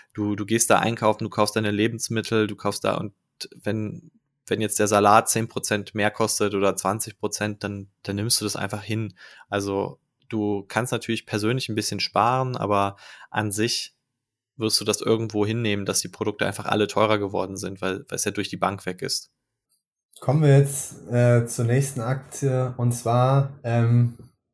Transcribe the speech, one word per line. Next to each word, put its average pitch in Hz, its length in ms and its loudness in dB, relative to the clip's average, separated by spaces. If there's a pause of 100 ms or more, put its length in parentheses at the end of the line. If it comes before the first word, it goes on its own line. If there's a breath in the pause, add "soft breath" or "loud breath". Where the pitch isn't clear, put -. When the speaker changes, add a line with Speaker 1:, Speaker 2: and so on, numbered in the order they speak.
(120)
Speaker 1:
du, 104 220 -2
du 101 100 -6
gehst 110 240 0
da 98 120 6
einkaufen, 110 440 0
du 101 60 -6
kaufst 107 260 0
deine 110 140 0
Lebensmittel, 110 760 0
du 104 100 -10
kaufst - 280 -4
da 101 120 2
und 104 180 -8 (400)
wenn, 107 560 -6 (380)
wenn - 120 -10
jetzt 107 200 -2
der 104 80 2
Salat 104 420 6
zehn 113 180 -2
Prozent - 460 -4
mehr 107 160 0
kostet 104 440 0
oder 98 220 2
zwanzig 104 420 -4
Prozent, 104 440 -4
dann, 101 260 -8 (140)
dann 101 140 -6
nimmst 110 240 0
du 107 40 -2
das 101 120 -4
einfach 101 260 -6
hin. 107 320 -4 (340 loud breath)
Also 101 500 -2 (300)
du 104 400 -2
kannst 120 240 -2
natürlich 113 320 -4
persönlich 117 460 -2
ein 107 40 -6
bisschen 104 260 -4
sparen, 123 560 0
aber 101 400 0 (340 loud breath)
an 107 200 -2
sich 104 440 -4 (640)
wirst 110 240 0
du 104 40 -6
das 107 160 0
irgendwo 107 460 2
hinnehmen, 107 400 0
dass 95 140 0
die 87 80 -6
Produkte 104 360 -2
einfach 101 220 -4
alle 104 220 2
teurer 107 300 2
geworden 95 380 -4
sind, 95 240 -10
weil, 95 280 -4
weil 95 80 -8
es - 80 -4
ja 101 80 -2
durch 101 160 -4
die 90 80 -8
Bank 95 300 -2
weg 90 160 -6
ist. - 280 -6 (880)
Speaker 2:
Kommen 151 240 2
wir 139 160 8
jetzt, - 540 0
äh, 120 340 4
zur - 180 -2
nächsten 127 360 0
Aktie. 127 760 -2
Und 120 140 2
zwar, 127 720 2
ähm, 117 560 2 (360)